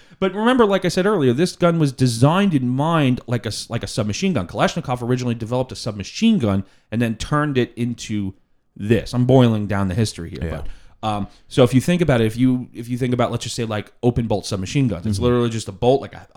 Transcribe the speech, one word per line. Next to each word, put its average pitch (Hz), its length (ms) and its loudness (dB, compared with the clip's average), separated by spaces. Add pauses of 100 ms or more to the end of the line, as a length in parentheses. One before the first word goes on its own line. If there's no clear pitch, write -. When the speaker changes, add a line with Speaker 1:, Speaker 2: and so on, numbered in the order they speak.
(200)
Speaker 1:
But 190 140 0
remember, 233 320 4
like 196 180 0
I 180 40 2
said 185 180 0
earlier, 160 260 4
this 160 240 0
gun 170 220 2
was 143 140 2
designed 139 600 4
in 127 140 0
mind 135 580 0
like 117 200 -4
a - 20 -4
s-, - 220 -10
like 117 120 -4
a 98 40 -8
submachine 123 480 -2
gun. 95 120 -4
Kalashnikov 131 540 -2
originally 123 340 -2
developed 120 380 -4
a - 40 -14
submachine 123 600 0
gun 101 260 2 (280)
and 117 80 -2
then 113 160 -2
turned 147 400 -2
it 120 180 0
into 110 600 -6 (420)
this. 104 380 0
I'm 123 100 2
boiling 120 420 4
down 98 220 -2
the 90 60 -2
history 95 340 -2
here, 76 160 -10
Speaker 2:
Yeah. 80 60 -4 (520)
Speaker 1:
but, 110 60 -4
um, 104 180 -4 (220)
so - 160 4
if 120 80 4
you 127 80 6
think 175 220 0
about 139 180 2
it, 110 60 2
if 110 100 -4
you, 127 380 0
if 120 160 -14
you 123 80 -4
think 123 160 -2
about, 123 180 0
let's 117 120 -6
just - 120 -10
say, 117 80 -4
like, 107 280 -6 (100)
open 123 240 2
bolt 104 180 -2
submachine 113 440 -2
guns, 85 180 -6
it's 107 100 -2
Speaker 2:
Mm-hmm. 113 80 -2
Speaker 1:
literally 120 240 2
just 113 200 -6
a 104 40 -12
bolt, 123 300 2
like - 120 -12
a, - 120 -20 (100)